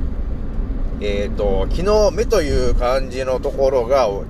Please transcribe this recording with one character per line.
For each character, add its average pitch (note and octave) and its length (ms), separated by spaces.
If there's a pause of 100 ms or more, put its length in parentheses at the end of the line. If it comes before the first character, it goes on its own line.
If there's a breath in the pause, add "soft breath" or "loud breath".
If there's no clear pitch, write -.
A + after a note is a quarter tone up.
(1040)
え G2+ 280
ー - 40
と、 G2 360
昨 - 120
日 G#3 280
目 A3 160
と G#3 160
い - 260
う - 60
漢 C3 320
字 B2+ 180
の B2+ 140
と C#3+ 100
こ C3+ 220
ろ B2 160
が、 C3 220
お-、 G2 200